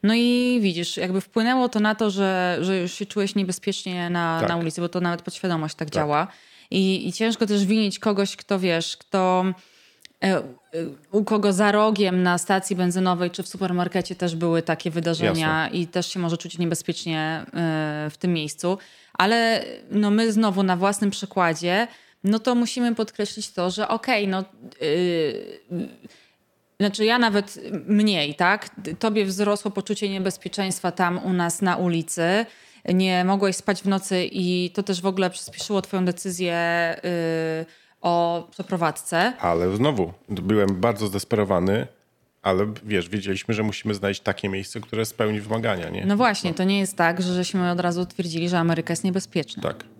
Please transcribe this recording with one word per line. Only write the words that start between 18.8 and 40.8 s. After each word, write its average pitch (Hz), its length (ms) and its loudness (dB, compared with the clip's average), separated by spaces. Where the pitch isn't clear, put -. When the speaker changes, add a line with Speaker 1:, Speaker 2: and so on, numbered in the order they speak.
Speaker 1:
Ale, 226 520 0
no, 208 200 2
my 226 200 2
znowu 202 320 2
na 185 140 2
własnym 202 340 0
przykładzie, 180 760 0
no 208 160 2
to 247 160 0
musimy 240 400 0
podkreślić 214 560 -6
to, 180 180 -2
że 202 180 -4
okej, 220 400 0
no, 190 160 0
y, 160 800 0
znaczy 202 260 2
ja 233 140 4
nawet 208 400 0
mniej, 196 480 2
tak? 190 340 2
Tobie 214 260 2
wzrosło 202 460 0
poczucie 202 380 -4
niebezpieczeństwa 190 840 -4
tam 180 340 2
u 185 80 0
nas 175 280 0
na 185 140 2
ulicy, 175 720 0
nie 185 320 4
mogłeś 196 300 2
spać - 260 -2
w 190 60 -2
nocy 190 440 0
i 180 420 0
to 202 100 -2
też 185 180 -2
w 185 40 -4
ogóle 190 240 2
przyspieszyło - 520 -4
twoją 185 240 -2
decyzję, 180 500 -2
y, 165 40 -6
o 170 500 0
przeprowadzce. 175 880 0
Speaker 2:
Ale 87 360 2
znowu, 107 380 2
byłem 98 380 2